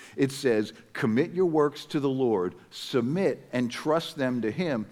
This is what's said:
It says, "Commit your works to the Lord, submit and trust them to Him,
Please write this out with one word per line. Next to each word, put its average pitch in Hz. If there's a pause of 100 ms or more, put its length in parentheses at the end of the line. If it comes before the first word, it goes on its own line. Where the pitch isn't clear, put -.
(160)
It 139
says, 110 (220)
"Commit 131
your 180
works 147
to 156
the 139
Lord, 117 (140)
submit 160
and 123
trust 156
them 127
to 110
Him, 131